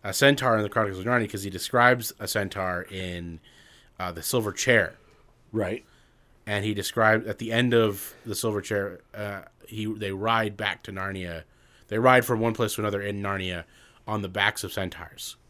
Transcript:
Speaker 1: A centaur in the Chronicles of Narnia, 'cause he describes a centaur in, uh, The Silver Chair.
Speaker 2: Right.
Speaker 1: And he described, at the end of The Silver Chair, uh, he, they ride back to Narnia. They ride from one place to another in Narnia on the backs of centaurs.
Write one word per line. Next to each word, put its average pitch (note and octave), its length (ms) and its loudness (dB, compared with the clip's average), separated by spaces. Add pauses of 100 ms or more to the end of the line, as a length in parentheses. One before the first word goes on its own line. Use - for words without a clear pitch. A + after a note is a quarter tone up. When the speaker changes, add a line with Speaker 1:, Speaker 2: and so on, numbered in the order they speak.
Speaker 1:
A G2 80 -6
centaur C3 440 4
in G#2+ 60 2
the G#2 60 -2
Chronicles G2 320 0
of G2 60 -6
Narnia, A#2+ 240 2
'cause G2 140 -8
he G2+ 60 -4
describes A#2+ 680 2
a G#2 100 -8
centaur F#2+ 640 -4
in, F2 500 -8 (580)
uh, F2+ 140 -6
The F2+ 100 -10
Silver G#2+ 300 0
Chair. A2 440 2 (560)
Speaker 2:
Right. A2 320 -4 (640)
Speaker 1:
And G#2 180 -2
he G#2+ 100 0
described, A2 520 2
at G#2 120 -6
the A2+ 140 -6
end A#2+ 200 4
of A2 420 2 (120)
The G#2+ 80 -6
Silver G#2 260 -2
Chair, G2 400 -4 (140)
uh, G2+ 280 -8 (240)
he, G#2+ 200 -6
they G#2 260 -4
ride G#2+ 440 0
back G2+ 280 -4
to G#2 80 -12
Narnia. F#2+ 520 -8 (440)
They G#2+ 100 -2
ride B2+ 280 8
from A#2 140 0
one A2+ 140 2
place A2 200 0
to G#2 80 -4
another G#2 180 0
in G2+ 220 -6
Narnia F#2 420 -4 (420)
on G#2+ 160 -4
the F#2+ 60 -6
backs G2+ 340 2
of F#2+ 100 -8
centaurs. - 640 -8 (140)